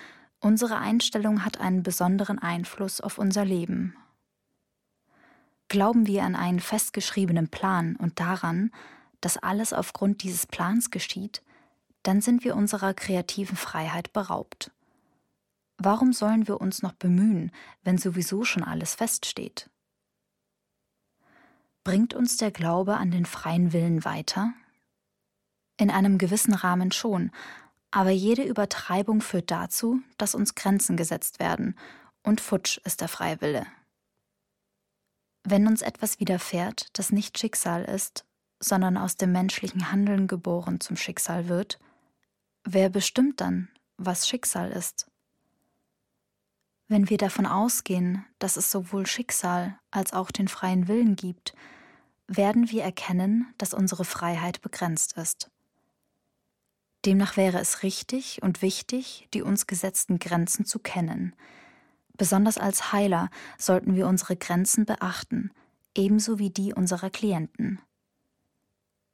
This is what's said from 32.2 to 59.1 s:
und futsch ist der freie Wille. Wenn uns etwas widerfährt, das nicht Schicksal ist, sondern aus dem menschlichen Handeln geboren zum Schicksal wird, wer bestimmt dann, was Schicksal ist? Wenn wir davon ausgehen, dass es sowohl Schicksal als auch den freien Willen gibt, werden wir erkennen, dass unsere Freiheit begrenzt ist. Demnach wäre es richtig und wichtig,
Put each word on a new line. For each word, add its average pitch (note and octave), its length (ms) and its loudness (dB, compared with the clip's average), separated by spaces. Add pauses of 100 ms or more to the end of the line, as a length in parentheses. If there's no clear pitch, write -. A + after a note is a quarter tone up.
und G#3+ 160 4
futsch - 380 -2
ist - 220 -6
der E3+ 80 -4
freie D#3+ 320 -6
Wille. C#3+ 260 -2 (1800)
Wenn G3+ 220 6
uns A3 140 4
etwas - 400 -4
widerfährt, F3+ 680 -2 (100)
das G3 140 -4
nicht G#3 260 0
Schicksal F3 460 -2
ist, - 420 -6 (340)
sondern F#3 360 2
aus F#3+ 200 -2
dem F#3 160 2
menschlichen F#3 600 -2
Handeln G3 340 2
geboren F3 540 -2
zum - 160 -6
Schicksal F3 520 -4
wird, F3 300 -2 (840)
wer F#3+ 240 4
bestimmt B3+ 520 2
dann, F3+ 280 -2 (280)
was F3+ 320 -2
Schicksal F#3+ 440 -4
ist? - 340 -6 (1800)
Wenn G3+ 200 4
wir G#3 100 2
davon F#3+ 280 0
ausgehen, F#3+ 800 0 (140)
dass F#3+ 180 -2
es - 140 -2
sowohl F#3+ 360 -4
Schicksal F3+ 720 -2 (120)
als G3 220 -2
auch F#3 180 -4
den F#3+ 180 0
freien F#3 400 0
Willen A3 280 4
gibt, - 380 -8 (720)
werden G#3+ 440 4
wir A3 120 -2
erkennen, F#3+ 760 0
dass - 160 -4
unsere F#3 300 0
Freiheit E3+ 560 -4
begrenzt - 560 -2
ist. - 340 -8 (1500)
Demnach G3 320 4
wäre F#3 220 4
es - 240 -2
richtig - 600 -6
und F#3 180 0
wichtig, - 720 -4